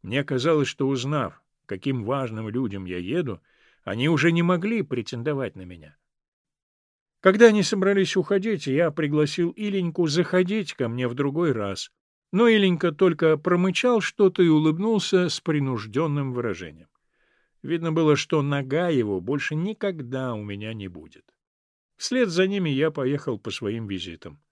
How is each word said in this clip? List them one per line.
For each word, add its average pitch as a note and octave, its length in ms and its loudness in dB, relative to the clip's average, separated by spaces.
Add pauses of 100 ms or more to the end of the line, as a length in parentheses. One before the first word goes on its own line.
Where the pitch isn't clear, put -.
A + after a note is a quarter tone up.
Мне B2 220 -2
казалось, D3 460 0
что, - 180 -4
узнав, C3+ 560 -4 (220)
каким A2+ 400 -4
важным A2 420 -4
людям G#2 380 -6
я F2+ 120 -8
еду, A2 440 -6 (420)
они A#2 260 -2
уже E3 220 4
не E3+ 120 2
могли F3+ 380 0
претендовать C3 760 -6
на F#2+ 60 -16
меня. E2+ 360 -18 (1200)
Когда G#3 280 8
они G#3+ 160 6
собрались G3 520 2
уходить, G3 520 -2
я D3+ 240 2
пригласил D3+ 640 0
Иленьку F#3 520 -2
заходить F3+ 680 0
ко A#2+ 160 -4
мне B2 180 -2
в A#2+ 80 -4
другой C#3+ 360 0
раз. G2+ 380 -4 (440)
Но A3+ 160 6
Иленька F#3+ 420 4
только D#3+ 460 4
промычал F#3 640 2
что-то F#3+ 420 2
и E3+ 60 6
улыбнулся F3 800 2
с - 100 -6
принуждённым C3+ 920 -2
выражением. F2+ 560 -6 (720)
Видно E3 300 -4
было, D#3 240 4
что D3+ 240 -2
нога C#3+ 480 -2
его G#2+ 320 0
больше C#3 340 -4
никогда D3+ 760 -6
у G#2+ 100 -8
меня G#2 300 -8
не G2+ 160 -10
будет. E2 360 -20 (680)
Вслед B3 340 0
за F3+ 160 2
ними F#3+ 240 -2
я D3 220 0
поехал C#3 480 -2
по A2+ 120 -10
своим G#2+ 360 -6
визитам. F2 540 -10 (100)